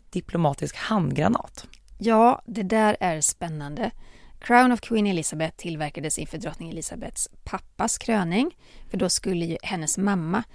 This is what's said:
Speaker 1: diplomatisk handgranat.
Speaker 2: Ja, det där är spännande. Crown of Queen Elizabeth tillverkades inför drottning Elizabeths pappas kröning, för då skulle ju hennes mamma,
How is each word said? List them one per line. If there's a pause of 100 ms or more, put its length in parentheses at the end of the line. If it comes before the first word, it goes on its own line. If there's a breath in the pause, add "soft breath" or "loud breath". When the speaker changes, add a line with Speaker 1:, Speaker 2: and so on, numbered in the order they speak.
Speaker 1:
diplomatisk
handgranat. (300)
Speaker 2:
Ja,
det
där
är
spännande. (480 soft breath)
Crown
of
Queen
Elizabeth
tillverkades
inför
drottning
Elizabeths (140)
pappas
kröning, (320 soft breath)
för
då
skulle
ju
hennes
mamma, (120)